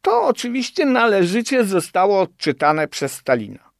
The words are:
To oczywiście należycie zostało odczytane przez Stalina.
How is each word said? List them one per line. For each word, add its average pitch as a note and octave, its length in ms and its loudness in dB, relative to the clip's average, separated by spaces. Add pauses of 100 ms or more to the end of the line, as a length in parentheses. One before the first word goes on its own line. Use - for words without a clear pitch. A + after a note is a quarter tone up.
To G#4+ 240 2
oczywiście B3 580 -2
należycie A3+ 800 2
zostało F#3+ 560 0
odczytane D3+ 680 0
przez - 240 -6
Stalina. A2 680 -4